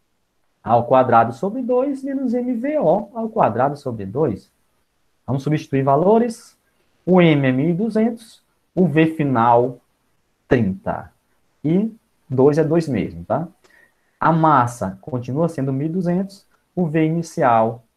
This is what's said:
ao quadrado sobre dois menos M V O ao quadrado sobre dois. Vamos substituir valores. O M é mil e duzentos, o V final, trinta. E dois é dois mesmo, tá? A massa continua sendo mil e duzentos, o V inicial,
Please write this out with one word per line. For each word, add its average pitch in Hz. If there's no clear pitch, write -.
ao 117
quadrado 120
sobre 220
dois 262
menos 269
M 247
V 285
O 202
ao 226
quadrado 139
sobre 113
dois. 113
Vamos 139
substituir 151
valores. 196
O 180
M 151
é 131
mil 139
e 165
duzentos, 220
o 180
V 160
final, 123
trinta. 92
E 202
dois 139
é 156
dois 160
mesmo, 85
tá? 139
A 156
massa 131
continua 131
sendo 135
mil 135
e 160
duzentos, 180
o 180
V 160
inicial, 123